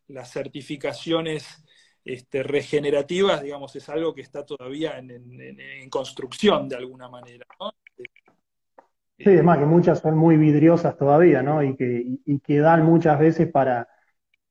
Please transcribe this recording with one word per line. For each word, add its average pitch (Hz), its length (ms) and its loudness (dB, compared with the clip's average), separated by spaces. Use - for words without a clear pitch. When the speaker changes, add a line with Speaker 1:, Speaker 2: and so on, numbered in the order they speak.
Speaker 1:
las 127 240 -20
certificaciones, 151 1300 -8
este, 131 400 -10
regenerativas, 147 1000 -2
digamos, 143 340 -16
es 139 140 -18
algo 156 240 -6
que 135 80 -18
está 143 240 -16
todavía 139 540 -10
en, 127 120 -20
en, 123 300 -20
en, 135 180 -20
en 135 300 -20
construcción 135 800 -4
de 131 60 -10
alguna 127 340 -16
manera, 123 360 -20
¿no? 208 120 -12
Speaker 2:
Sí, 202 140 2
es 160 120 4
más, 170 140 4
que 143 80 0
muchas 170 340 2
son 160 180 -2
muy 160 200 4
vidriosas 151 600 4
todavía, 143 440 4
¿no? 147 220 -2
Y 135 120 -4
que, 123 300 -4
y, 127 200 -10
y 143 140 -4
que 147 200 -2
dan 160 260 4
muchas 165 320 4
veces 160 320 2
para, 127 380 -2